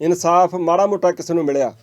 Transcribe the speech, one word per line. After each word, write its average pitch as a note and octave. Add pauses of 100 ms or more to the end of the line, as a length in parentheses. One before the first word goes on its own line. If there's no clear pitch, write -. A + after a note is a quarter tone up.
ਇਨਸਾਫ F3
ਮਾੜਾ F3+
ਮੋਟਾ F#3+
ਕਿਸੇ F3
ਨੂੰ E3
ਮਿਲਿਆ C#3 (100)